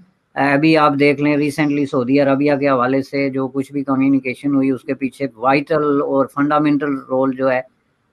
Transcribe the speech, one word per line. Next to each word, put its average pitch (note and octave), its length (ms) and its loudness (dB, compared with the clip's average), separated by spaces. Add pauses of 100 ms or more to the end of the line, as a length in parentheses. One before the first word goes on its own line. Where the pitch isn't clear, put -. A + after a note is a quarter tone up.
(360)
अभी C#3+ 400 2
आप D3 160 4
देख C#3+ 280 2
लें, D3 180 0
recently D3 500 -2
Saudi C3+ 300 0
Arabia C#3+ 400 2
के C#3 100 -2
हवाले C3 340 0
से C#3 280 -4
जो C3+ 180 -4
कुछ C3 240 -6
भी C#3+ 120 -6
communication C3+ 720 0
हुई, C3+ 160 2
उसके C3 220 -6
पीछे C3 440 -6
vital C#3+ 640 0
और C#3 260 0
fundamental D3 840 0
role C3 260 0
जो C3 120 -2
है B2+ 200 -2 (460)